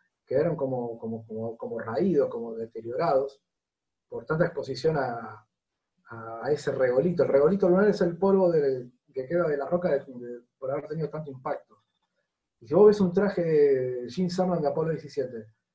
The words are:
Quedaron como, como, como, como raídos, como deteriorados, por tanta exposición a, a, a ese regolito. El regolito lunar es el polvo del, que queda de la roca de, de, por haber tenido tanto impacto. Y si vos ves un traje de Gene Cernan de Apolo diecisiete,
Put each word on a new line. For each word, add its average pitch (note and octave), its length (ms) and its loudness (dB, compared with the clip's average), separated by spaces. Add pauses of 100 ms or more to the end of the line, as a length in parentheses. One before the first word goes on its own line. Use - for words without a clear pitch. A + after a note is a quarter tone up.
(260)
Quedaron D#3 280 2
como, B2 420 -4
como, A2+ 300 -8
como, A2+ 300 -8
como A#3 240 -8
raídos, C#3 480 0
como A#2 260 -8
deteriorados, B2+ 880 -4 (680)
por A#2 160 -12
tanta D#3+ 200 0
exposición D3 520 -2
a, A#2 480 -6 (640)
a, A2+ 360 -14
a - 80 -2
ese D3 180 -2
regolito. C3 540 2
El - 60 0
regolito F3 380 4
lunar F#3+ 200 4
es G3 120 2
el E3+ 160 0
polvo F#3+ 360 4
del, C3+ 400 0 (200)
que C3 140 -6
queda E3+ 220 0
de D3 80 0
la C#3 100 -4
roca F3 240 -2
de, C#3 80 2
de, A#2+ 440 -12 (140)
por C3 140 -8
haber C#3+ 160 -6
tenido D#3 220 -6
tanto D#3 240 -12
impacto. - 500 -12 (800)
Y A#2 80 -20
si C#3+ 60 -2
vos G3+ 120 10
ves G#3 140 8
un F3+ 120 4
traje G3 300 0
de C3 640 2
Gene F3+ 220 -4
Cernan F3+ 320 0
de C#3+ 60 0
Apolo D#3+ 220 -2
diecisiete, B2 640 -8 (200)